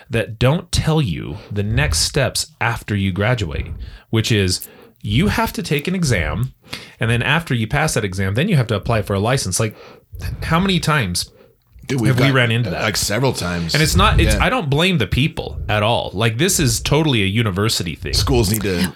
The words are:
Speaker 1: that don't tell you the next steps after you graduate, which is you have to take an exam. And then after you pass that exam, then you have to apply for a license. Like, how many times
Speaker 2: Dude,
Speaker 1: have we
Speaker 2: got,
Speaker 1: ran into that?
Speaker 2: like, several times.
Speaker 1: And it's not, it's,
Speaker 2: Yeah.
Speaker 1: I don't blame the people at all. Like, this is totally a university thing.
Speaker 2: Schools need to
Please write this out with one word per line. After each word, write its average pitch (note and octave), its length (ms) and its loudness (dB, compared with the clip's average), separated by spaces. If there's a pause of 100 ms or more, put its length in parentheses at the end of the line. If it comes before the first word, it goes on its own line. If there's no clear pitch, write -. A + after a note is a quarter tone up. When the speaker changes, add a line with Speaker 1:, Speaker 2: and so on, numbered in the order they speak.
Speaker 1:
that A2 300 -4
don't C#3+ 320 2
tell D#3+ 280 2
you D2 380 -2 (140)
the G2+ 100 -2
next A#2 380 0
steps - 480 -2 (120)
after A2+ 360 -2
you F#2+ 160 0
graduate, G2+ 560 -2 (420)
which A2 220 0
is G2 360 0 (340)
you A#2+ 260 2
have A3+ 260 0
to A3 100 -8
take D3 240 -2
an F3+ 80 -2
exam. A2 580 0 (460)
And A2+ 100 0
then A#2 140 0
after D3 320 0
you A2 120 0
pass D3 260 0
that A#2 100 0
exam, F#2+ 300 -2
then D3+ 160 0
you F3 80 4
have A#2 100 2
to G#2+ 80 0
apply A2 280 0
for G#2 100 -4
a G2 60 0
license. A2 400 0
Like, A2 160 -2 (680)
how E3 160 0
many F#3+ 200 2
times B2 520 -2 (560)
Speaker 2:
Dude, A#2+ 180 0
Speaker 1:
have B2+ 140 2
we C3+ 60 4
Speaker 2:
got, C#3 80 4
Speaker 1:
ran A#2+ 180 2
into A2+ 180 0
that? D2+ 140 -4
Speaker 2:
like, G#2+ 140 0
several A#2+ 360 0
times. F2 400 -4
Speaker 1:
And D3 80 2
it's D#3 140 2
not, G3+ 240 4
it's, G#2+ 160 4
Speaker 2:
Yeah. G2+ 80 2
Speaker 1:
I E3+ 60 4
don't D#3+ 200 -2
blame E3 280 2
the A#2 100 0
people - 520 -2 (100)
at G#2 140 2
all. - 300 0
Like, A2+ 240 0
this F3+ 220 0
is A#2+ 220 2
totally C#3+ 420 2
a F#2+ 40 2
university G2 680 0
thing. - 180 -6
Speaker 2:
Schools A#2+ 380 2
need A2 120 0
to F#2+ 320 0